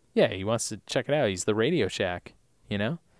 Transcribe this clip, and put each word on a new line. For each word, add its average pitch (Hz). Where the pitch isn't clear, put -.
Yeah, 190
he 95
wants 113
to 107
check -
it 143
out. 139
He's 92
the 107
Radio 117
Shack, 90
you 104
know? 113